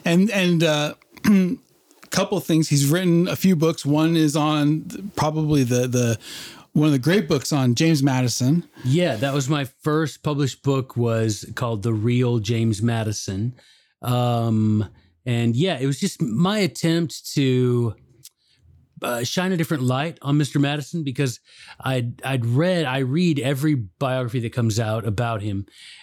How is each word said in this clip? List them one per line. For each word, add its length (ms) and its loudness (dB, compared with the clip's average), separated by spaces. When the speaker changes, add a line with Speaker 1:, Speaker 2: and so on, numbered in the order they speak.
Speaker 1:
And, 260 4
and, 320 2
uh, 320 0
<clears throat> 320 4
couple 300 -2
things. 280 2
He's 220 2
written 380 4
a 80 -4
few 200 4
books. 300 0
One 300 4
is 200 2
on 520 2
th-, 160 -10
probably 480 2
the, 240 2
the, 300 0
one 140 4
of 60 4
the 60 2
great 300 2
books 240 -2
on 220 2
James 280 2
Madison. 640 0
Speaker 2:
Yeah, 320 2
that 160 -2
was 160 -2
my 160 0
first 580 -4
published 400 -2
book, 340 -2
was 480 0
called 300 -4
The 100 0
Real 460 2
James 420 0
Madison. 720 -2
Um, 840 0
and 300 0
yeah, 240 0
it 80 -2
was 140 -4
just 200 -4
my 380 -2
attempt 760 -2
to, 600 2
uh, 220 -4
shine 280 -2
a 40 0
different 280 -2
light 360 -2
on 160 0
Mister 220 0
Madison, 460 -2
because 360 -4
I'd, 420 -4
I'd 220 -2
read, 400 0
I 140 -2
read 400 0
every 360 0
biography 640 -4
that 120 -6
comes 260 0
out 280 -2
about 360 -2
him. 240 -6